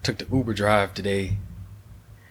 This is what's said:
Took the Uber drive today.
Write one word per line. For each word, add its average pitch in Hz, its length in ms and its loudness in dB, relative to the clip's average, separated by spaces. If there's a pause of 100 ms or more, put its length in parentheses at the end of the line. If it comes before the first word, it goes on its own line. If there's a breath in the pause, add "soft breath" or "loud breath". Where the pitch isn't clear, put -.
Took 117 160 -2
the - 120 -10
Uber 120 220 2
drive 101 400 4
today. 98 460 -2 (920 soft breath)